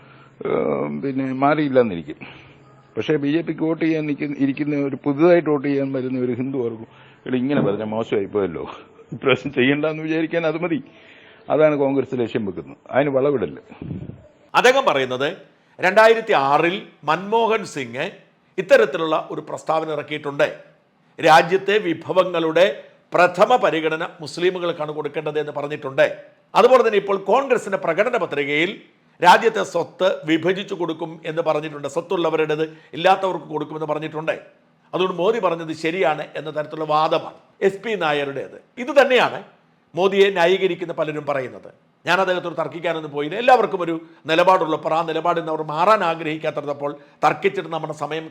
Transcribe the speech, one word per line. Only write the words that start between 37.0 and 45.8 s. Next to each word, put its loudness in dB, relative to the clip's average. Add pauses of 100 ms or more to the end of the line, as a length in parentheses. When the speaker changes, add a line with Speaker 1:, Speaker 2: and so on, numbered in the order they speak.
Speaker 2:
എസ് 0
പി -6
നായരുടേത്. -2 (220)
ഇത് -6
തന്നെയാണ് 4 (520)
മോദിയെ 4
ന്യായീകരിക്കുന്ന 2
പലരും -6
പറയുന്നത്. -6 (360)
ഞാൻ 2
അദ്ദേഹത്തോട് -2
തർക്കിക്കാനൊന്നും -6
പോയില്ല. -6
എല്ലാവർക്കും 4
ഒരു -4 (260)
നിലപാടുള്ളപ്പോൾ 2
ആ -2
നിലപാടിൽ -2
നിന്ന് -6
അവർ -4
മാറാൻ 2